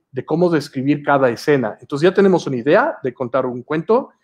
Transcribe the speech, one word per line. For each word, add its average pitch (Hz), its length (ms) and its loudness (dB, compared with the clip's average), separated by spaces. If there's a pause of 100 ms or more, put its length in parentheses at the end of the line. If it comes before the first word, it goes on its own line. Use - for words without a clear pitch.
(100)
de 127 140 -8
cómo 170 260 0
describir 143 540 -2
cada 135 260 2
escena. 117 500 0
Entonces 147 300 -2
ya - 20 2
tenemos 190 360 2
una 175 80 -4
idea 185 480 2
de 127 100 -4
contar 127 320 -2
un 123 160 -8
cuento 165 460 -2 (160)